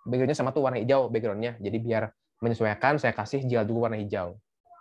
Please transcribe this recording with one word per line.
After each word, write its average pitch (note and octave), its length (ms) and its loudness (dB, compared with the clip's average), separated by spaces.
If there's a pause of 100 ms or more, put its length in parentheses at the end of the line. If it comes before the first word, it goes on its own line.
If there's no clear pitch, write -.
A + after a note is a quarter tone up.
background-nya B2+ 320 0
sama B2+ 160 -2
tuh C#3+ 80 2
warna B2 160 0
hijau B2 320 2
background-nya. A2+ 480 -2
Jadi G2+ 240 -2
biar A2 240 0 (320)
menyesuaikan A#2 560 2
saya A#2+ 160 0
kasih C3 320 -4
gel A#2 240 2
juga A#2 240 0
warna G#2+ 80 -4
hijau. G2+ 400 -4 (400)